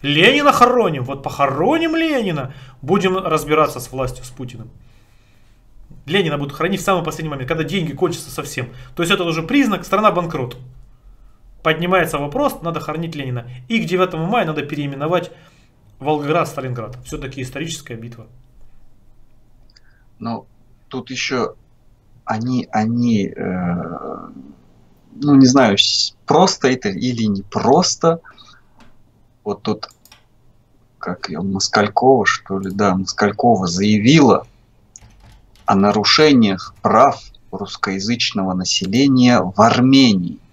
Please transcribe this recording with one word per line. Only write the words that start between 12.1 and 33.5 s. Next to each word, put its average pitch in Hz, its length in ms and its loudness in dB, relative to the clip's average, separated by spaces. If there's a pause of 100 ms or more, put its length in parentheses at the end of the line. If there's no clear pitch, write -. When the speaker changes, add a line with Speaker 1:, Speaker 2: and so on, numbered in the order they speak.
Speaker 1:
вопрос, - 420 -2
надо 165 180 -6
хоронить 160 360 -8
Ленина. 127 320 -8 (200)
И 226 140 -2
к - 40 -4
девятому 170 420 0
мая 220 180 0
надо 151 160 -4
переименовать 147 680 -4 (680)
Волгоград 151 480 -2
в - 40 -12
Сталинград. 123 520 -10
Все-таки 131 380 -12
историческая 139 540 -12
битва. 113 320 -18 (1900)
Speaker 2:
Ну, 113 260 -8 (420)
тут 131 240 -10
еще 123 440 -4 (720)
они, 120 460 -4
они, 113 560 0
э, 87 1000 -6 (840)
ну, 143 200 4
не 135 100 10
знаю, 123 320 6
с-, - 380 -2 (100)
просто 165 420 2
это 127 220 -2
или 117 340 -4
не 101 180 -2
просто. 165 760 2 (1200)
Вот - 200 -8
тут, - 240 -6 (1120)
как - 320 -10
ее, - 120 -8
Москалькова, 101 840 0
что - 340 -4
ли, 95 120 -8
да, 98 240 0
Москалькова 98 720 0